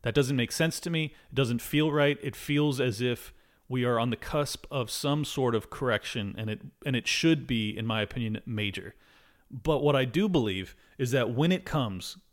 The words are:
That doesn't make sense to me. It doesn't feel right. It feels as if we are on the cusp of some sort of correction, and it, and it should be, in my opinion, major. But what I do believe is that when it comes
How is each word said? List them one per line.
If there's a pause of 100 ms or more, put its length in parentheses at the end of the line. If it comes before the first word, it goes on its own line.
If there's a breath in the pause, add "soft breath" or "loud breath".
That
doesn't
make
sense
to
me. (160 loud breath)
It
doesn't
feel
right.
It
feels
as
if (340 soft breath)
we
are
on
the
cusp
of
some
sort
of
correction,
and
it, (240)
and
it
should
be,
in
my
opinion,
major. (540 soft breath)
But
what
I
do
believe (220 soft breath)
is
that
when
it
comes (160)